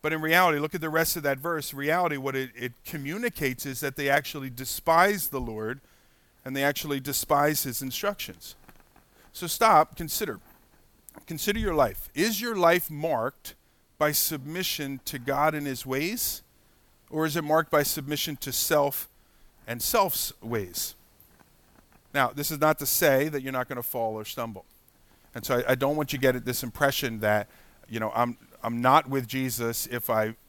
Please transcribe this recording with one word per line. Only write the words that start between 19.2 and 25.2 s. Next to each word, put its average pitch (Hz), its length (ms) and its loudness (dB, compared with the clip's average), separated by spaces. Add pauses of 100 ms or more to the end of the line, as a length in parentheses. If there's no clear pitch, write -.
and 117 160 -6
self's - 580 2
ways? 107 540 -4 (1200)
Now, 135 140 4
this 143 220 -4
is 156 80 -6
not 151 200 4
to 143 80 -6
say 143 420 4
that 143 140 -4
you're 131 100 -6
not 127 160 -2
gonna 123 140 -8
fall 113 320 -4
or 110 100 -6
stumble. 113 400 -8 (680)